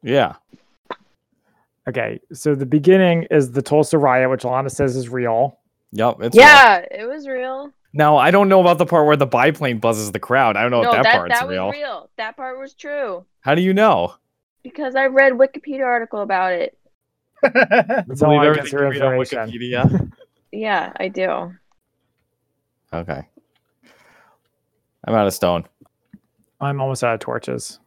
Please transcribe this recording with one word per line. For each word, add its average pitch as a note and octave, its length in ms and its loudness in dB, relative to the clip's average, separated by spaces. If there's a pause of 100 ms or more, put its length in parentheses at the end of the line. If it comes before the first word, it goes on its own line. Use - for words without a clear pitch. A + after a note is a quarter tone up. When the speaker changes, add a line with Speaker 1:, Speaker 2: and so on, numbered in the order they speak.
Speaker 1:
Yeah. B2 320 0 (1500)
Speaker 2:
Okay, A2+ 320 -6 (140)
so D3 200 -2
the C#3 120 -4
beginning E3+ 680 4
is C3+ 200 2
the C3+ 100 -2
Tulsa D3+ 360 0
riot, C3 320 2
which C3 140 -4
Alana C3 260 -4
says C3 260 -2
is B2 140 -8
real. B2 500 -2 (340)
Speaker 1:
Yep, A2+ 280 -2
it's B2+ 140 -2
Speaker 3:
Yeah, B3+ 440 8
Speaker 1:
real. F3 120 -14
Speaker 3:
it G#3 160 -12
was C#4+ 200 -12
real. C4 440 -10 (220)
Speaker 1:
Now, D3+ 240 4
I C3+ 120 4
don't G3 200 4
know F#3+ 100 6
about F3 180 4
the E3+ 80 0
part D#3 220 2
where D3+ 80 4
the C#3 100 0
biplane B2+ 540 0
buzzes G#2+ 320 -2
the F#2 80 -6
crowd. B2 380 2
I G#2 40 0
don't A#2+ 100 0
know B2 120 2
Speaker 3:
No, A#3+ 60 0
Speaker 1:
if A#3 80 2
that A#2+ 60 2
Speaker 3:
that, A3+ 120 4
Speaker 1:
part's D3 240 -2
Speaker 3:
that B3+ 80 -6
was - 60 -8
Speaker 1:
real. F#2 180 -4
Speaker 3:
real. C#4 460 -12
That A3 180 -12
part B3+ 240 -14
was C4+ 140 -16
true. C4 520 -10 (140)
Speaker 1:
How C#3+ 160 -2
do F3 60 0
you F#3+ 120 0
know? F#3 400 0 (500)
Speaker 3:
Because C4 320 -10
I C4+ 120 0
read C4 260 4
Wikipedia C4+ 520 -2
article A#3 360 -6
about F#3 320 -4
it. - 240 -8 (300)
Speaker 4:
<laughs> - 340 -14
Speaker 2:
That's A#3+ 640 0
Speaker 1:
Believe C3 180 -6
Speaker 2:
all D3 160 4
I D3 60 4
get - 20 6 (120)
Speaker 1:
everything C#3 120 -8
Speaker 2:
for C#3+ 120 -2
Speaker 1:
you C#3 80 0
read C#3 100 -4
on C3 120 0
Speaker 2:
information. B2+ 360 -4 (100)
Speaker 1:
Wikipedia? B2 580 -2
Speaker 2:
<laughs> - 40 -20 (320)
Speaker 3:
Yeah, G3+ 440 -6
I F#3+ 120 -6
do. F3+ 420 -6 (1400)
Speaker 1:
Okay. E2 340 -10 (1800)
I'm A2 100 -6
out G#2+ 140 2
of F#2 60 -2
stone. F2 320 -2 (960)
Speaker 2:
I'm C#3 180 -6
almost C3+ 240 -6
out A#2+ 120 0
of G#2+ 40 -10
torches. B2 680 -10